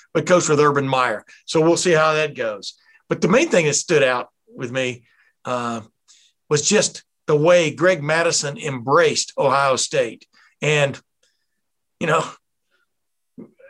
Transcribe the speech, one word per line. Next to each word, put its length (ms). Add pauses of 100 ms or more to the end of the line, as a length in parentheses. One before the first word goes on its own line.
(140)
but 120
coached 220
with 120
Urban 260
Meyer. 380 (220)
So 140
we'll 160
see 140
how 220
that 240
goes. 380 (340)
But 120
the 60
main 220
thing 180
that 80
stood 300
out 240 (180)
with 240
me, 320 (420)
uh, 360 (680)
was 140
just 400 (240)
the 80
way 380
Greg 320
Mattison 520
embraced 800
Ohio 380
State. 520 (360)
And, 380 (1000)
you 80
know, 180 (1500)